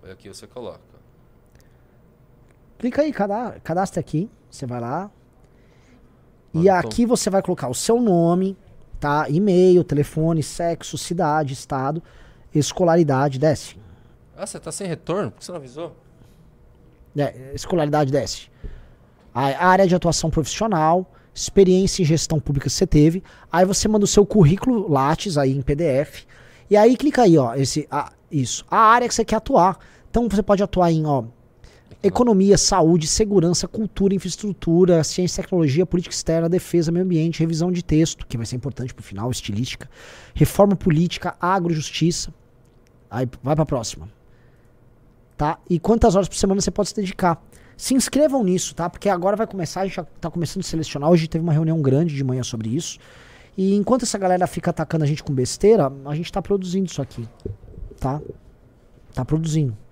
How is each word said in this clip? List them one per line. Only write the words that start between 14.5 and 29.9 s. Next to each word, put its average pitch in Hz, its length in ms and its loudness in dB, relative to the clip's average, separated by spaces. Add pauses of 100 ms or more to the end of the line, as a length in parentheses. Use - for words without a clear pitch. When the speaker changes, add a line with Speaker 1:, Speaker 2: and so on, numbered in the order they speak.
Speaker 1:
tá 156 120 -14
sem 196 160 -10
retorno? 170 420 -4
Por - 100 -20
que - 60 -20
você - 60 -14
não 175 80 -12
avisou? 139 360 -14 (1200)
Speaker 2:
É, 135 380 -6
escolaridade, 151 580 -2
desce. - 380 -4 (840)
A, 135 180 -2
a 151 180 0
área 185 180 6
de 175 80 2
atuação 165 380 0
profissional, 165 760 0 (240)
experiência 185 680 2
em 175 40 2
gestão 156 340 0
pública 139 280 -4
que 131 60 -4
você 180 140 0
teve. 160 360 4 (280)
Aí 170 120 4
você 190 240 0
manda 214 160 4
o 196 40 2
seu 202 180 6
currículo 196 680 4
Lattes 147 460 0
aí 135 180 2
em 139 60 -4
P 143 140 -2
D 156 80 -4
F. 143 420 -2 (420)
E 196 80 2
aí 220 220 8
clica 277 240 0
aí, 175 160 8
ó, 123 160 2
esse, 139 380 -2
a, 143 200 -6 (200)
isso, 131 380 -4
a 180 80 0
área 226 300 6
que 233 60 -4
você 226 100 0
quer 214 120 -2
atuar. 202 420 2 (320)